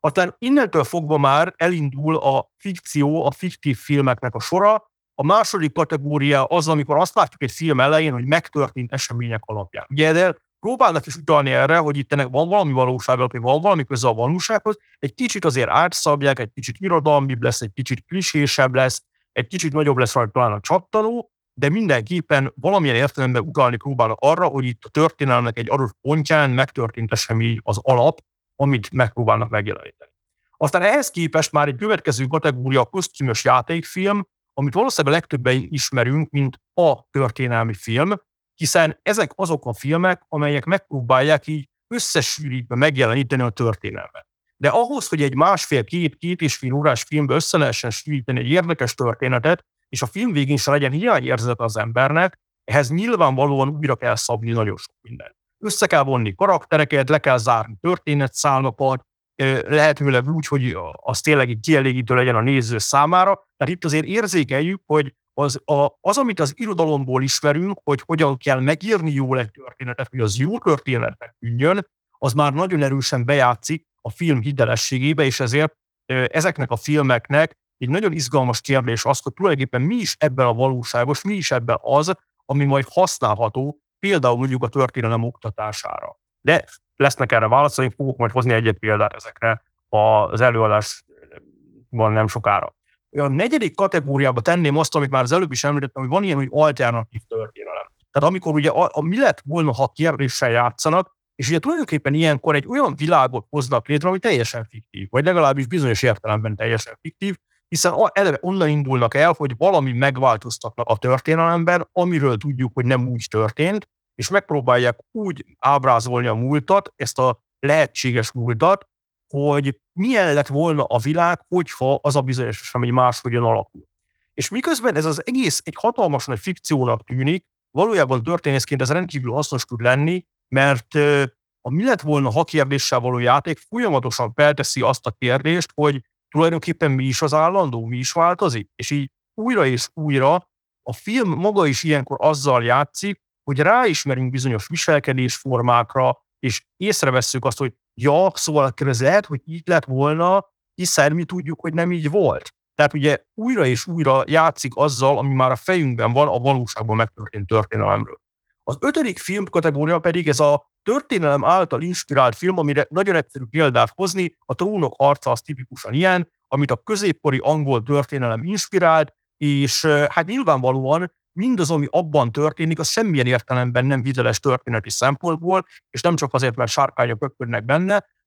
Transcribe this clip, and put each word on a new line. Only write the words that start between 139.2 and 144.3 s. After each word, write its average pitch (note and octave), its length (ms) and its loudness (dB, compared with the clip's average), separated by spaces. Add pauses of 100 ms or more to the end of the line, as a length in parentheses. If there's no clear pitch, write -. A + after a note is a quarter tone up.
újra A3 320 0
és B2 280 0
újra D3 400 2 (480)
a B2 100 -10
film A3 360 -2
maga F3+ 380 2
is C3+ 160 0
ilyenkor C#3+ 380 -2
azzal C3+ 440 2
játszik, C#3 600 -2 (180)
hogy C3+ 160 -6
ráismerünk D3+ 720 2